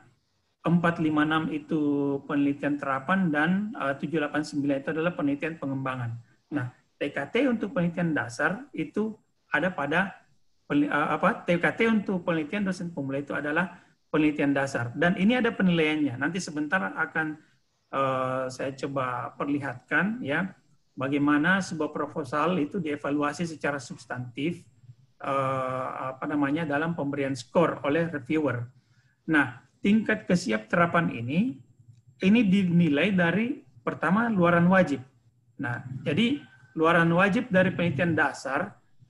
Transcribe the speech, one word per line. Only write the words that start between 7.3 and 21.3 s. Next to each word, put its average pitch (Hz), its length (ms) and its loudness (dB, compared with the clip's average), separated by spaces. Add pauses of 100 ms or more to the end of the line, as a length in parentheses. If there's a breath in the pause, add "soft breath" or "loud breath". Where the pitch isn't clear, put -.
T 262 160 2
untuk 226 240 -2
penelitian 170 400 0
dasar 147 640 -4
itu 208 400 -4 (320)
ada 170 240 0
pada 165 480 -2 (480)
penel-, - 240 2
eh, 151 240 2
apa, 196 320 0
T 175 80 4
K 170 160 0
T 226 160 2
untuk 202 400 0
penelitian 170 400 -2
dosen 180 240 -6
pemula 139 320 -4
itu - 80 -10
adalah 151 480 -4 (320 loud breath)
penelitian 151 400 2
dasar. 135 400 0
Dan 170 240 2
ini 220 240 4
ada 233 80 2
penilaiannya. 156 720 2
Nanti 156 160 -2
sebentar 175 560 -4
akan, 156 480 -4 (480 soft breath)
eh, 131 640 0
saya 135 240 -6
coba 135 640 -4
perlihatkan 147 800 -2
ya, 156 240 -2 (480)
bagaimana 147 720 2